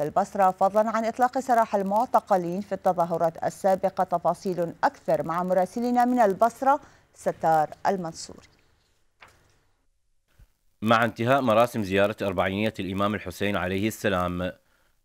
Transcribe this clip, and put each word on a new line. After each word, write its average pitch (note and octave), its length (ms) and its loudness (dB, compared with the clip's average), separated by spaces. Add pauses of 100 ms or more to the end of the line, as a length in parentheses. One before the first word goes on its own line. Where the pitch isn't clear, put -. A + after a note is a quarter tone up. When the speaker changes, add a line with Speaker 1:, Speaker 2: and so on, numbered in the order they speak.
Speaker 1:
البصرة، F#3 500 0
فضلا G3+ 380 0
عن A3 160 -4
إطلاق B3 340 -2
سراح A3+ 360 0
المعتقلين G3 840 0
في - 100 -10
التظاهرات E3+ 720 -2
السابقة. F#3+ 600 0
تفاصيل F3 720 -4 (100)
أكثر - 400 0
مع E3 200 -4
مراسلنا A#3 600 0
من B3 140 0
البصرة A#3 600 2 (360)
ستار D#3+ 540 0 (180)
المنصوري. F3 600 -6 (2250)
Speaker 2:
مع A2+ 240 4
انتهاء A#2+ 360 0
مراسم A#2 420 2
زيارة G2 380 2
أربعينية G2 580 -2
الإمام G2 360 -2
الحسين G2 400 -6
عليه F#2+ 320 -2
السلام، F2+ 640 -4 (540)